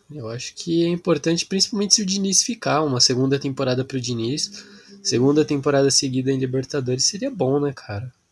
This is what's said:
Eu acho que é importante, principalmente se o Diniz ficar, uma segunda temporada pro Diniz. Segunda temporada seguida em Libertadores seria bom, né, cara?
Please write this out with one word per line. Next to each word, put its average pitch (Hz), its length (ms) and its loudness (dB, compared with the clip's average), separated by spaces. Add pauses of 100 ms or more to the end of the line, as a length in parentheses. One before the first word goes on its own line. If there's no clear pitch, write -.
(120)
Eu 120 160 -10
acho 120 260 -10
que 170 300 0
é 170 40 2
importante, 170 580 0
principalmente 196 480 0
se 220 80 0
o 190 40 -2
Diniz 196 360 0
ficar, 151 400 0
uma 131 180 0
segunda 135 380 2
temporada 131 440 -2
pro 131 180 -6
Diniz. 120 640 -4 (360)
Segunda 139 420 4
temporada 139 460 2
seguida 131 400 0
em 135 80 0
Libertadores 131 640 -2
seria 233 260 -2
bom, 147 300 0
né, 143 140 0
cara? 107 380 -10 (200)